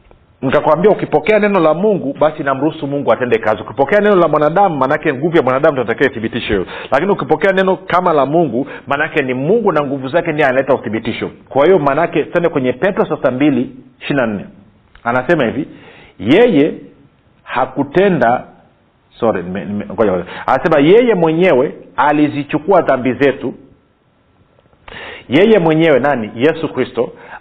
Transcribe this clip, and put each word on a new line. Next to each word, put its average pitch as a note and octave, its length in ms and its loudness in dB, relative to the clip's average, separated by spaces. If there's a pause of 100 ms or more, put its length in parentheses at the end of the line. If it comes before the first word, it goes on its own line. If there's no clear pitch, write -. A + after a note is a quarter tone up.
(420)
nikakwambia, D3+ 500 2
ukipokea F3+ 480 0
neno G3+ 200 0
la D#3 140 2
Mungu, E3 460 -2
basi D3+ 240 -2
namruhusu C#3 440 -2
Mungu C#3 260 0
atende A#2 260 0
kazi. A2 220 -2
Ukipokea - 380 0
neno G#3 160 2
la E3+ 120 4
mwanadamu, D#3 500 2
manake D3 360 0
nguvu D#3 240 0
ya C#3 60 4
mwanadamu C3+ 280 2
ndio B2+ 120 -2
itakayo A#2 300 0
thibitisha A2+ 340 -6
hiyo, F#2+ 180 -2 (260)
lakini E3+ 200 0
ukipokea D3+ 400 0
neno F#3+ 260 0
kama F3+ 360 0
la C#3+ 120 2
Mungu, C#3 420 -2 (200)
manake D3 360 -2
ni B2+ 100 -2
Mungu F#3 380 0
na D3+ 120 0
nguvu C3+ 260 -6
zake D#3+ 220 -2
ndiye D3+ 160 0
analeta C3 280 2
uthibitisho. A2 540 -6 (200)
Kwa C#3 160 2
hiyo F#3 140 4
manake, D3 440 0
twende E3+ 260 -2
kwenye B2+ 240 -2
Petro F#3 320 -2 (100)
sasa C#3 160 0
mbili C3 380 0 (320)
ishirini C#3+ 260 -2
na G#2+ 60 -4
nne, F#2 120 -8 (580)
anasema B2+ 420 0
hivi, A2+ 220 -4 (520)
yeye D#3+ 540 4 (680)
hakutenda, C3 1000 0 (760)
sorry, A2 240 0
nime-, F#2 220 -8
nime-, G#2 280 -8
ngoja, G#2+ 180 2
ngoja. F2+ 140 -2 (220)
Anasema, D3+ 400 2
"Yeye A3+ 280 4
mwenyewe D#3+ 600 2 (220)
alizichukua D3 840 0
dhambi C3 320 0
zetu." B2+ 400 0 (1800)
Yeye G3 300 4
mwenyewe D#3+ 400 4
nani? B2 360 -2
Yesu D#3 380 -2
Kristo A#2+ 380 -4 (300)